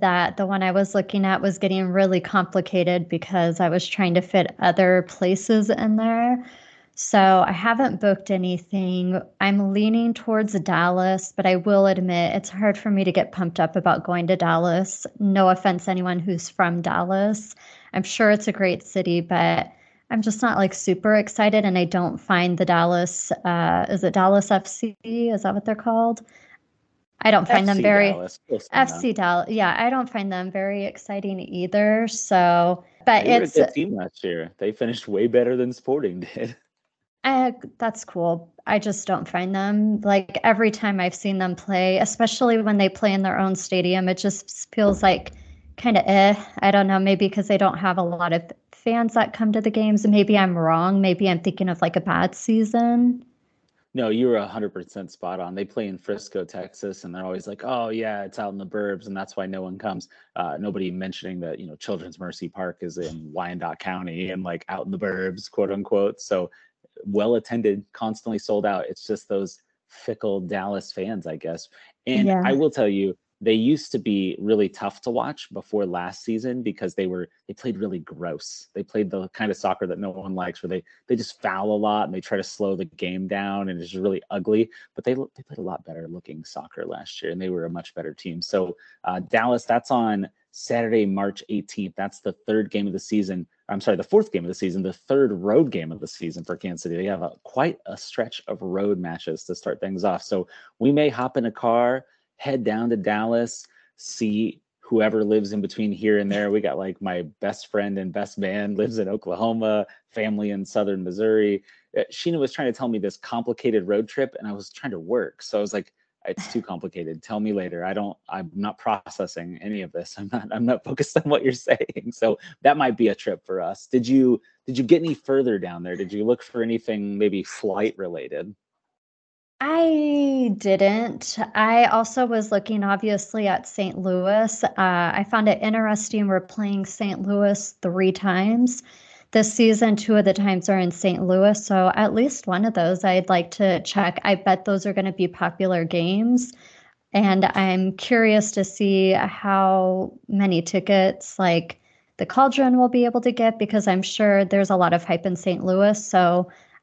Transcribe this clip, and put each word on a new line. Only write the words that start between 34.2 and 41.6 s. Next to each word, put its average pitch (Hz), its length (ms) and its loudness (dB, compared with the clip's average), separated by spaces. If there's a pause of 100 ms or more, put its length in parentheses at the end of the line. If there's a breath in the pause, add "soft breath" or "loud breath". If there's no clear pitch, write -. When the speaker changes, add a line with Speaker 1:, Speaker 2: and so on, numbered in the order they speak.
Speaker 2:
year. 85 320 -4
They 104 160 -4
finished 117 360 -4
way 104 180 0
better 123 300 2
than 123 180 -2
Sporting 127 460 -4
<laughs> 87 140 -12
did. 120 220 -8 (680)
Speaker 1:
Uh, 254 260 2 (280)
that's 226 260 -6
cool. 170 500 -4 (140)
I 208 100 2
just 202 300 -6
don't 175 180 -2
find 185 260 -4
them, 208 500 0
like, 196 420 0
every 220 260 4
time 202 300 -2
I've 180 140 -2
seen 196 240 -4
them 180 180 -2
play, 185 420 0